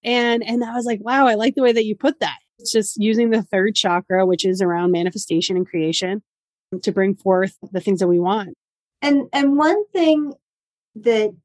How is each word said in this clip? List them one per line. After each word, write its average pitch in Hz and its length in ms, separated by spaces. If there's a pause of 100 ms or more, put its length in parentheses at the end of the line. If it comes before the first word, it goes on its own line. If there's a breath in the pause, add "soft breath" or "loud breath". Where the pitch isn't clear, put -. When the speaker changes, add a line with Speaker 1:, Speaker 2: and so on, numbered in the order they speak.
Speaker 1:
And, 240 400
and 240 180
I 233 120
was 240 100
like, 226 180
"Wow, 262 240
I 233 80
like 220 200
the 277 80
way 240 100
that 226 140
you 214 100
put - 240
that." 143 160 (220)
It's - 140
just 220 260
using 220 320
the 220 120
third 196 320
chakra, 185 520
which 180 180
is 185 180
around 175 300
manifestation 175 640
and 180 100
creation, 180 560 (600)
to 196 100
bring 190 240
forth 190 400 (160)
the 185 80
things 190 200
that 180 80
we 175 120
want. 190 340 (460)
Speaker 2:
And, 285 320
and 277 240
one 359 360
thing 311 420 (600)
that 214 380 (100)